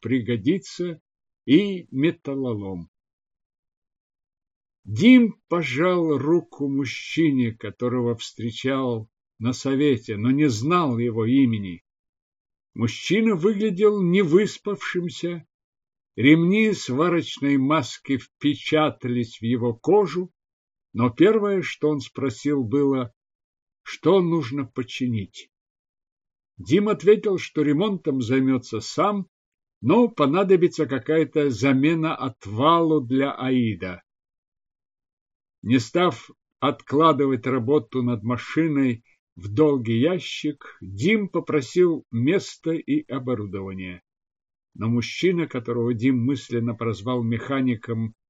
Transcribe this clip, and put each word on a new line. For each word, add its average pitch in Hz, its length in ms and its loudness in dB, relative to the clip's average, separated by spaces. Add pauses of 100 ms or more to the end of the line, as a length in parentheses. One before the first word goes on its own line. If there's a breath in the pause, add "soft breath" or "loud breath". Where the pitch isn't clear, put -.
пригодиться, 131 1000 -2 (460)
и 190 460 2
металлолом. 127 1000 -4 (1900)
Дим 214 640 6
пожал 165 680 0
руку 151 500 0
мужчине, 139 840 0
которого 120 640 -4
встречал 117 960 -6 (260)
на 117 160 -4
совете, 135 640 0
но 113 140 0
не 147 180 2
знал 131 480 0
его 117 280 -2
имени. 113 580 0 (880)
Мужчина 202 600 0
выглядел 208 680 2
невыспавшимся. 175 1400 0 (720)
Ремни 170 580 4
сварочной 143 840 -2
маски 139 600 -2
впечатались 127 1200 -2
в - 60 -12
его 117 320 -2
кожу, 180 560 0 (640)
но 120 180 0
первое, 202 500 2
что - 280 -4
он 151 100 -2
спросил, 139 640 -4
было — 135 500 -2 (760)
что 185 320 2
нужно 143 440 -2
починить. 117 840 -6 (1080)
Дим 165 320 0
ответил, 202 480 2
что - 240 -4
ремонтом 147 600 0
займется 127 600 0
сам, 196 460 -4 (520)
но 220 300 4
понадобится 170 800 2
какая-то 147 640 0
замена 143 600 2
отвалу 147 840 2
для 131 320 0
Аида. 107 720 -2 (1600)
Не 127 180 2
став 175 500 -2 (300)
откладывать 139 880 0
работу 127 560 -2
над 120 200 -2
машиной 131 840 -2 (320)
в 90 160 -14
долгий 120 460 2
ящик, 151 840 -4
Дим 170 480 -2
попросил 156 800 0
место 151 600 -2
и 151 380 -4
оборудование. 95 920 -8 (720)
Но 110 160 -4
мужчина, 160 580 0
которого 120 460 -4
Дим 120 320 0
мысленно 120 500 -4
прозвал 117 480 -4
механиком, 117 920 -4 (140)